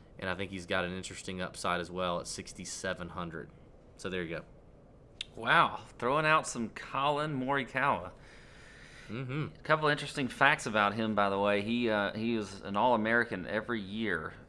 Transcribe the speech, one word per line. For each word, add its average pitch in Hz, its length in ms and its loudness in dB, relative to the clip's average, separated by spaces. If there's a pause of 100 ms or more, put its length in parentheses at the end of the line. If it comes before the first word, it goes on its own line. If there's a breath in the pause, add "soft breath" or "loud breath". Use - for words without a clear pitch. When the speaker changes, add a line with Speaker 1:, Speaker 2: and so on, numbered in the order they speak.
(200 soft breath)
Speaker 1:
and 95 100 -4
I 90 60 -2
think 95 160 -6
he's 90 160 -10
got 92 180 0
an 90 100 -4
interesting 92 460 -8
upside 90 400 -4
as 87 80 -8
well 87 300 -2
at - 80 -10
sixty-seven 90 800 -8
hundred. 82 400 -10 (480)
So - 120 -8
there 90 120 -4
you 82 140 -6
go. - 60 -8 (920)
Speaker 2:
Wow, 143 440 4 (180)
throwing 147 300 2
out 156 200 4
some 117 220 -4
Collin 143 760 -2
Morikawa. 127 680 0 (960 loud breath)
Speaker 1:
Mm-hmm. 127 360 -4 (140)
Speaker 2:
A - 40 -20
couple 156 260 4
interesting 147 380 0
facts 143 400 4
about 104 260 4
him, 110 220 0
by 101 140 4
the 98 100 2
way. 101 220 4
He, 117 280 0
uh, 104 240 2
he 113 220 -2
is 98 280 -4
an 98 140 -4
All-American 113 680 2
every 110 360 -2
year 95 520 -4 (160)